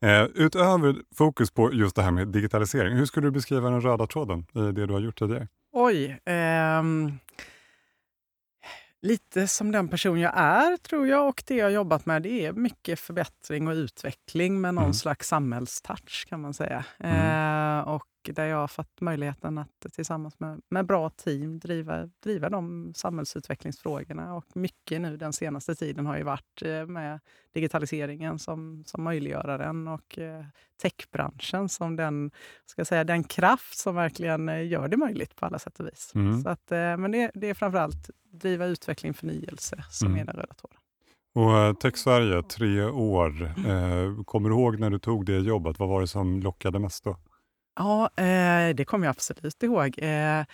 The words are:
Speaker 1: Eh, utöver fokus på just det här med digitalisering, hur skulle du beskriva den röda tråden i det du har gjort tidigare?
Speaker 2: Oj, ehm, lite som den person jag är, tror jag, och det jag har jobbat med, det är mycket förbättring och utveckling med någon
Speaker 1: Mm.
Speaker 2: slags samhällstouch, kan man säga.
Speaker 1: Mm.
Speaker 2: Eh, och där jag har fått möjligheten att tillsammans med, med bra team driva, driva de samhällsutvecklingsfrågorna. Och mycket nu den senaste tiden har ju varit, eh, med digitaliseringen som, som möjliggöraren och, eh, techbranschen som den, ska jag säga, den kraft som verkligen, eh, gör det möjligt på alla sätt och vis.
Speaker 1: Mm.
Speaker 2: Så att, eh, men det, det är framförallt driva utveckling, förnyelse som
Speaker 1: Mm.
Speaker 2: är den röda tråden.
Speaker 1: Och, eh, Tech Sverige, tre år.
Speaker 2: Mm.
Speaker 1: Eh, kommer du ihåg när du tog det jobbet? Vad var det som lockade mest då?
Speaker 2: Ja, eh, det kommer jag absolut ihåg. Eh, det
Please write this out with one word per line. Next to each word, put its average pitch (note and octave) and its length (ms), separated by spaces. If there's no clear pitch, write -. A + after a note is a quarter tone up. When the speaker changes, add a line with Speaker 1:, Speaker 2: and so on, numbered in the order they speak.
Speaker 1:
Eh, G#2 180
utöver D#3+ 720
fokus C#3+ 360
på A#2 220
just G#2 220
det G#2+ 60
här F#2+ 100
med F2+ 160
digitalisering, G#2+ 720
hur C#3 80
skulle D3 220
du C#3+ 40
beskriva C3 380
den B2 120
röda A#2 260
tråden F#2+ 460
i B2+ 60
det G#2 260
du G2+ 80
har G2 60
gjort A2 200
tidigare? A2+ 280
Speaker 2:
Oj, F3 520
ehm, D#3+ 880
lite G3 460
som G#3 240
den G3+ 160
person E3+ 320
jag E3+ 160
är, G#3+ 420
tror C#4+ 300
jag, C#4 220
och - 180
det C4 80
jag A3 100
har G3 60
jobbat F3+ 340
med, D#3+ 160
det G3+ 240
är D#3+ 80
mycket G#3 460
förbättring D#3 680
och D#3+ 60
utveckling E3 880
med F3+ 120
någon F3 100
Speaker 1:
Mm. F#2+ 100
Speaker 2:
slags - 340
samhällstouch, - 1040
kan D#3+ 120
man C#3+ 120
säga. C3+ 320
Speaker 1:
Mm. D#3 800
Speaker 2:
Eh, - 100
och D3+ 160
där D#3 120
jag D#3 120
har D3 100
fått - 340
möjligheten D#3 560
att - 360
tillsammans D#3 460
med, D#3 300
med F#3 160
bra E3+ 240
team D#3 500
driva, E3 500
driva F3+ 260
de E3+ 460
samhällsutvecklingsfrågorna. D#3+ 1400
Och E3+ 180
mycket F3+ 480
nu D#3 160
den D3+ 160
senaste D3+ 420
tiden C#3+ 300
har D3 120
ju D3 60
varit, - 380
eh, D#3+ 240
med D3+ 340
digitaliseringen D#3 880
som, D#3+ 460
som D#3+ 180
möjliggöraren D3+ 840
och, - 320
eh, D#3+ 260
techbranschen - 880
som E3 260
den, D3 360
ska - 140
jag E3+ 80
säga, E3 160
den E3+ 200
kraft - 540
som F#3 180
verkligen, D#3+ 540
eh, D#3+ 180
gör E3 200
det G3 100
möjligt C4 380
på - 100
alla - 140
sätt - 200
och - 80
vis. - 280
Speaker 1:
Mm. G#2 260
Speaker 2:
Så C#3+ 80
att, - 220
eh, F3 60
men G3 140
det, A#3 220
det G#3 160
är G3 40
framförallt F#3 560
driva F3+ 320
utveckling, D#3+ 480
förnyelse D#3 760
som - 180
Speaker 1:
Mm. F#2+ 120
Speaker 2:
är - 60
den - 100
röda - 180
tråden. - 240
Speaker 1:
Och, A2 220
eh, G#2+ 160
Tech B2+ 240
Sverige, A2+ 460
tre G2+ 400
år. F2+ 760
Speaker 2:
Mm. F#2+ 600
Speaker 1:
Eh, G#2+ 60
kommer G#2+ 260
du A2 60
ihåg A#2 240
när A2 100
du G2+ 100
tog A2 260
det F#2+ 140
jobbet? F#2+ 400
Vad F#2+ 100
var F#2+ 120
det F2+ 60
som F#2+ 320
lockade F#2+ 400
mest G2 240
då? F#2+ 140
Speaker 2:
Ja, G#3+ 340
eh, F3 600
det C3+ 120
kommer G3 200
jag C3+ 40
absolut - 520
ihåg. A3+ 220
Eh, - 20
det D3+ 560